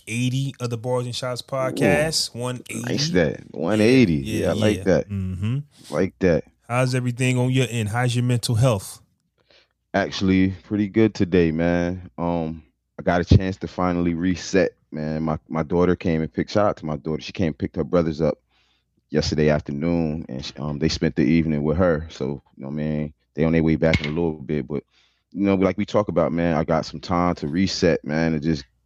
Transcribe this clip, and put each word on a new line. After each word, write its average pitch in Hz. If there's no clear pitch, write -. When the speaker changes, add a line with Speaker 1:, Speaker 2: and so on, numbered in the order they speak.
Speaker 1:
eighty 127
of 123
the 120
Bars 123
and 120
Shots 123
podcast. 147
Speaker 2:
Ooh, 117
Speaker 1:
One 123
eighty. -
Speaker 2:
nice 143
that. 73
One 95
eighty. 113
Speaker 1:
Yeah, 71
Speaker 2:
Yeah, 87
I 82
like 107
Speaker 1:
yeah. -
Speaker 2:
that. 90
Speaker 1:
Mm-hmm. 98
Speaker 2:
Like 90
that. 87
Speaker 1:
How's 127
everything 123
on 123
your 131
end? 113
How's 120
your 123
mental 123
health? 113
Speaker 2:
Actually, 95
pretty 104
good 107
today, 87
man. 87
Um, 82
I -
got 87
a 85
chance 95
to 85
finally 87
reset, 90
man. 78
My, 78
my 78
daughter 87
came 82
and 78
picked, -
shout 104
out 95
to -
my 76
daughter. 78
She -
came 92
and 76
picked -
her 87
brothers 80
up 76
yesterday 76
afternoon, 78
and 65
she, -
um, 73
they 80
spent 78
the 78
evening 78
with 76
her. 82
So, 69
you -
know 67
what 69
I 76
mean? 76
They 76
on 80
their 82
way 80
back 80
in 73
a -
little 80
bit, 69
but, 71
you 98
know, 98
like 92
we 104
talk 104
about, 80
man, 85
I 78
got 78
some -
time 87
to 80
reset, 87
man, 80
and 76
just, 76